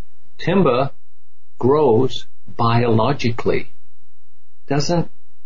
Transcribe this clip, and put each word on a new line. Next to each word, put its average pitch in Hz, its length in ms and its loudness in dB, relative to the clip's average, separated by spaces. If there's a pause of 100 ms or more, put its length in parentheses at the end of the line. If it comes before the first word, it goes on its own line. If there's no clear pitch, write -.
(380)
Timber 143 520 2 (680)
grows 127 720 2 (180)
biologically, 117 1300 2 (960)
doesn't 151 420 0 (360)